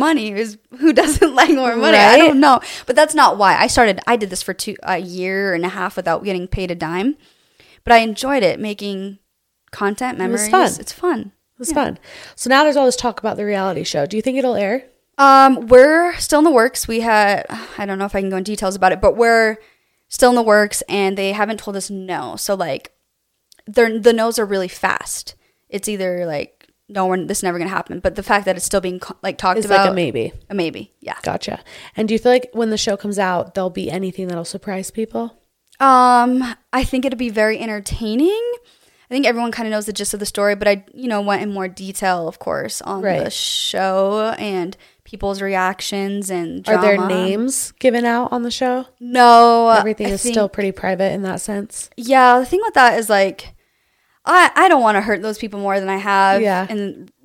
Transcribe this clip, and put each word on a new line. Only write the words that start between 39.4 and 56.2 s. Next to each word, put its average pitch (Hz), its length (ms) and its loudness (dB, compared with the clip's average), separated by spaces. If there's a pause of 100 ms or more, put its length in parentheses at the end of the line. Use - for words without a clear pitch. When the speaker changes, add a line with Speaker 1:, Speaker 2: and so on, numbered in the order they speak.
Speaker 1:
kinda 226 180 -6
knows 214 160 -4
the 220 60 -10
gist 202 220 -6
of 202 60 -10
the 202 60 -6
story, 202 280 0
but 208 140 0
I, 202 160 2 (100)
you 254 140 -8
know, 214 120 -2
went 202 220 -2
in 208 100 -6
more 190 160 -6
detail, 185 600 -4
of - 100 -12
course, 156 440 -6
on 196 200 -8
Speaker 2:
Right. 185 220 -2
Speaker 1:
the - 60 -6
show 196 1080 -2
and 190 380 -6 (280)
people's 196 380 -8
reactions 196 880 -4
and 175 380 -8
Speaker 2:
Are 180 120 4
there 202 160 4
Speaker 1:
drama. 185 160 -2
Speaker 2:
names 196 680 -4
given 240 240 2
out 233 260 -2
on 247 140 -4
the 240 60 -6
show? 254 360 -4 (140)
Speaker 1:
No, 233 720 6
Speaker 2:
Everything 214 380 2
Speaker 1:
I - 20 -2
Speaker 2:
is 196 120 -4
Speaker 1:
think 240 120 -4
Speaker 2:
still 208 140 0
pretty 196 220 -4
private 190 420 -2
in 202 100 -6
that 185 180 -6
sense. - 560 -10
Speaker 1:
Yeah, 247 420 4
the 262 80 -2
thing 359 160 -2
with 440 120 -4
that 233 240 6
is, 220 120 -4
like, 196 440 0 (720)
I, 339 300 4
I 349 140 4
don't 294 140 4
wanna 208 180 2
hurt 208 220 -2
those 214 160 -6
people 208 200 -10
more 196 220 -2
than 190 80 -6
I 190 80 -4
have 196 460 2